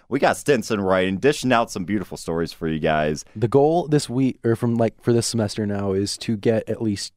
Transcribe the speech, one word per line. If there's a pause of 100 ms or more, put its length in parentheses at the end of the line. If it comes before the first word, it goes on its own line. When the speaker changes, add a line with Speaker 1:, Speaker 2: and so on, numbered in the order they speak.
Speaker 1:
We
got
Stinson
writing,
dishing
out
some
beautiful
stories
for
you
guys. (100)
Speaker 2:
The
goal
this
week,
or
from,
like,
for
this
semester
now,
is
to
get
at
least